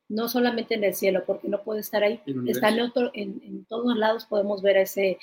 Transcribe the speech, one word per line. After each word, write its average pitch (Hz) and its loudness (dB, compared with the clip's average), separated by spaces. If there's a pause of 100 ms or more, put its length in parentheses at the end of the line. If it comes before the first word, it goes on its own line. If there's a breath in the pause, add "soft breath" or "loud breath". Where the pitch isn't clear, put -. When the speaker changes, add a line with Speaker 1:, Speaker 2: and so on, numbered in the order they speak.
Speaker 1:
no 220 -2
solamente 233 0
en 214 -2
el 190 2
cielo, 190 0
porque - -4
no 202 -4
puede 214 -4
estar 208 0
ahí, 220 0
Speaker 2:
El 131 -4
Speaker 1:
está 226 2
en 214 6
Speaker 2:
universo. 240 0
Speaker 1:
otro, 247 0
en, 202 -8
en 196 -12
todos 233 -2
lados 220 0
podemos 202 0
ver 196 4
a 190 6
ese, 190 0